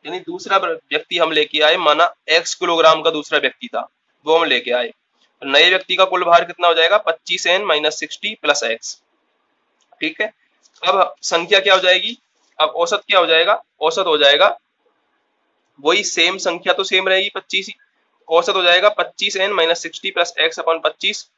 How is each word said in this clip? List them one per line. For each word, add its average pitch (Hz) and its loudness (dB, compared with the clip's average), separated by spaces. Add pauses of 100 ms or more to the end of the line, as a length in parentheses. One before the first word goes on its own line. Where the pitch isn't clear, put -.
यानी 175 -12
दूसरा 190 -6
व्र-, 170 -4 (120)
व्यक्ति 139 -6
हम 160 0
लेके 151 -2
आए, 156 4
माना 165 2 (180)
X 165 0
kilogram 160 2
का 160 0
दूसरा 151 -4
व्यक्ति 127 -6
था, 113 -8 (380)
वो 160 4
हम 165 2
लेके 123 -2
आए, 120 -4 (500)
तो 139 -12
नए 147 4
व्यक्ति 185 -2
का 185 4
कुल 180 -2
भार 170 4
कितना 175 -2
हो 165 4
जाएगा, 170 2
पच्चीस 175 -6
एन 185 0
माइनस 151 -2
सिक्सटी 202 -10
प्लस 147 0
एक्स, - -8 (1000)
ठीक 160 -8
है। 165 -6 (500)
अब 190 0
संख्या 175 0
क्या 196 2
हो 185 2
जाएगी, 185 0 (400)
अब 156 2
औसत 170 -2
क्या 202 2
हो 165 2
जाएगा, 170 2 (200)
औसत 170 -2
हो 156 0
जाएगा 147 4 (1300)
वही 175 0
same, 180 0
संख्या 180 -2
तो 190 0
same 190 0
रहेगी 190 0
पच्चीस 190 -8
ही, 214 -16 (540)
औसत 170 2
हो 190 0
जाएगा 180 4
पच्चीस 196 -6
एन 196 -2
माइनस 170 0
सिक्सटी 170 -10
प्लस 175 -2
x 160 -2
upon 160 -2
पच्चीस। 190 -6 (120)